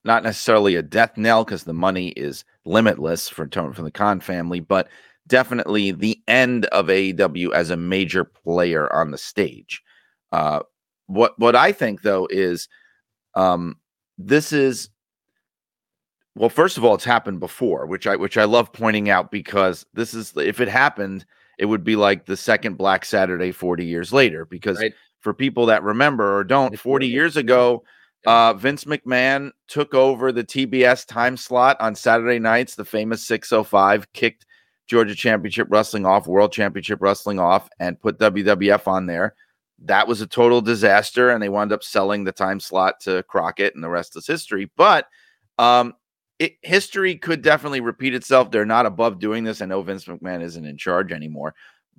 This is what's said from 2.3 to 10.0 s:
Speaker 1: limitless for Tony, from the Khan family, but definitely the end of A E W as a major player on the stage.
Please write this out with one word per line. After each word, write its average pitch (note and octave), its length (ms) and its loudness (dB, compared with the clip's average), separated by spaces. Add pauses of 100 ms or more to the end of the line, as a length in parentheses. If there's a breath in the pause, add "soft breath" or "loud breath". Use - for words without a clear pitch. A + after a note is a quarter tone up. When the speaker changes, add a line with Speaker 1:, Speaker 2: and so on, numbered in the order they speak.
Speaker 1:
limitless E2+ 640 0
for - 180 -10
Tony, C#2+ 280 -6
from E2 100 -12
the D2+ 80 -10
Khan G2+ 280 0
family, F2 400 -6
but F#2 280 0 (380 soft breath)
definitely A#2 680 2
the G#2 340 -4
end B2 400 2
of F2+ 240 0
A F#2+ 140 4
E F#2+ 80 -2
W F2 400 -2
as E2 180 0
a F2 60 -4
major F2+ 480 -2
player E2+ 680 -2
on D#2 200 -2
the C2+ 60 -12
stage. - 640 -8 (500)